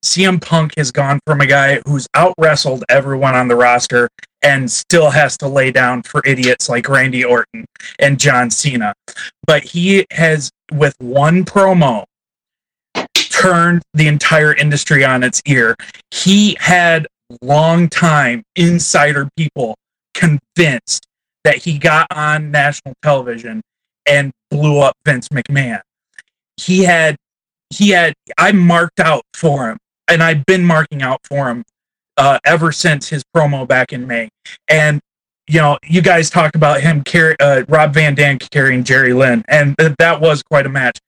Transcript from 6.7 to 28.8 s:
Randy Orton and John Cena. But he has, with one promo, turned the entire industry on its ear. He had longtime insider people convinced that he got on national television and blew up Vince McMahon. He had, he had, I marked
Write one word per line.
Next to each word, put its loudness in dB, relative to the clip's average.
Randy 0
Orton -2
and 2
John 2
Cena. -4
But 2
he 0
has, 0
with 0
one 0
promo, 2
turned 2
the 2
entire 2
industry 0
on 0
its -4
ear. 2
He 2
had 2
longtime 0
insider 0
people -6
convinced -2
that 2
he -6
got 0
on -4
national -4
television -4
and 0
blew 0
up 2
Vince -4
McMahon. -4
He 0
had, 2
he 2
had, 2
I 2
marked 2